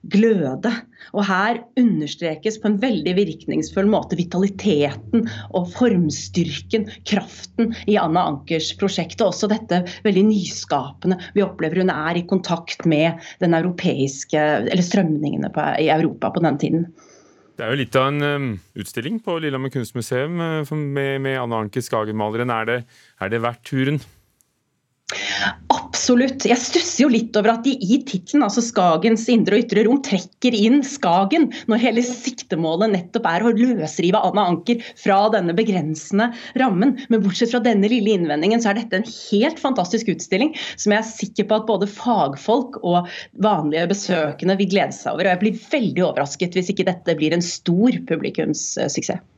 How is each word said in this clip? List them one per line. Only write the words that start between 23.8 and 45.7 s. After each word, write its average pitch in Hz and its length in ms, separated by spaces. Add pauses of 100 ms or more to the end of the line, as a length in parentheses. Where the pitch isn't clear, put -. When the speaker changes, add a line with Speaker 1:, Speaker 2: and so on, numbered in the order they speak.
Speaker 1:
Absolutt. - 800
Jeg 240 80
stusser - 460
jo 294 100
litt 220 240
over 214 160
at 233 140
de 277 80 (100)
i 226 140 (100)
titlen, 240 380
altså 233 180
Skagens 190 640
indre 208 300
og 240 80
ytre 202 180
rom, 254 160
trekker 240 560
inn 220 300
Skagen, 196 640 (180)
når 233 140
hele 240 240
siktemålet 190 880
nettopp 180 340
er 175 160
å 233 80
løsrive 202 720
Anna 185 240
Anker 233 320 (160)
fra 196 220 (160)
denne 175 240
begrensende 196 720 (260)
rammen. 247 380 (180)
Men 220 140
bortsett 226 260
fra 247 80
denne 214 320
lille 233 240
innvendingen, 175 480
så 208 60
er 208 100
dette 208 220
en - 80
helt 262 500
fantastisk 226 540
utstilling, 262 400 (260)
som 208 140
jeg 220 80
er 226 80
sikker - 400
på 214 100
at 220 80
både 202 240
fagfolk 208 880
og 175 300 (340)
vanlige 165 480
besøkende 175 720
vil 180 100
glede 147 240
seg - 160
over. 180 140
Og 185 80
jeg 180 80
blir - 320